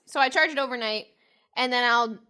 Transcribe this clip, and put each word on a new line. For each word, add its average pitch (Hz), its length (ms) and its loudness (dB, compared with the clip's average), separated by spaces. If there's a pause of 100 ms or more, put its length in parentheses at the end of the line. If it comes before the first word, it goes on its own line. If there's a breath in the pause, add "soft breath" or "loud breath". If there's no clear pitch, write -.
So - 160 -2
I 262 80 4
charge 311 220 2
it 285 60 -6
overnight, 240 500 -4 (500)
and 254 160 0
then 247 100 0
I'll, 233 340 2 (120)